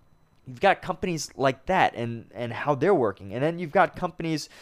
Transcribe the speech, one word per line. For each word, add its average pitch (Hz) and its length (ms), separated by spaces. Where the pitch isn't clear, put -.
you've 123 140
got 190 200
companies 175 560
like 135 300
that 180 280
and, 117 400
and 117 180
how 139 220
they're 160 200
working. 101 400
And 123 80
then 170 160
you've 165 140
got 180 240
companies 160 520